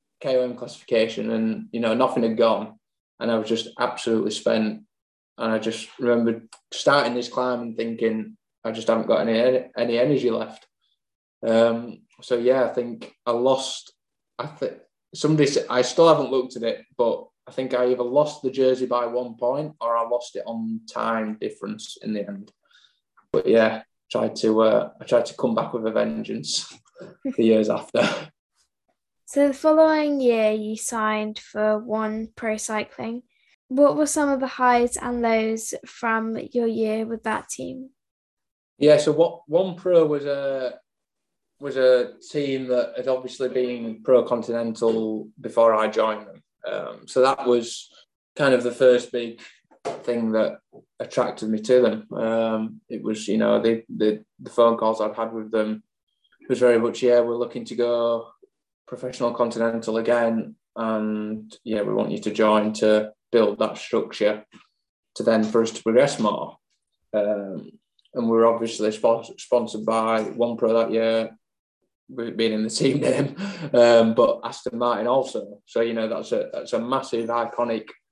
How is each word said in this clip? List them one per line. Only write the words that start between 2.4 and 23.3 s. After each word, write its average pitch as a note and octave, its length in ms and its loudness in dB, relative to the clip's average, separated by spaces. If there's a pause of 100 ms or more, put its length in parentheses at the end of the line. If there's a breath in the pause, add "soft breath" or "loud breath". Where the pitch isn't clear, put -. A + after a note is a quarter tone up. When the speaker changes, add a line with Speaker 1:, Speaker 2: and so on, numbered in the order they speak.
Speaker 1:
and A#2 120 -4
I A2+ 80 0
was G#2+ 100 -6
just A2+ 200 -2 (100)
absolutely A2+ 520 -2
spent. A2 520 -2 (540)
And A2+ 140 -4
I A2 60 0
just A2 320 -6 (100)
remember A#2 440 2 (280)
starting C#3 440 2
this A#2+ 120 -4
climb B2+ 340 -4
and A2+ 140 -10
thinking, A2+ 640 -4 (260)
"I A2+ 80 -6
just A2+ 160 -6
haven't A2+ 200 0
got A2+ 200 2
any, B2+ 380 2 (100)
any A#2 220 -2
energy B2 320 2
left." A2 380 -6 (800)
Um, A#2 580 2 (180)
so B2 160 -2
yeah, B2 280 4
I A2+ 40 -4
think A#2+ 420 -8 (140)
I A#2+ 60 -2
lost, C3 640 -2 (440)
I B2 80 -8
think - 280 -8 (400)
somebody D3+ 340 2
said, - 220 0
I B2+ 120 2
still E3 260 4
haven't C#3+ 240 4
looked B2+ 240 -2
at A2+ 80 -8
it, - 220 -4 (120)
but A#2 300 0 (200)
I B2 40 -20
think C3 220 -6
I B2 180 2
either B2 120 0
lost C#3+ 380 0
the C3 80 -2
jersey C3 380 2
by A#2+ 180 -2
one A#2+ 300 -6
point C#3 440 -4
or A#2 160 -2
I A#2 120 -2
lost - 280 -6
it - 120 -8
on A2+ 340 -6 (100)
time A2+ 480 -4
difference - 600 -10
in A2+ 120 -6
the G2+ 140 -6
end. G2+ 240 -14 (800 soft breath)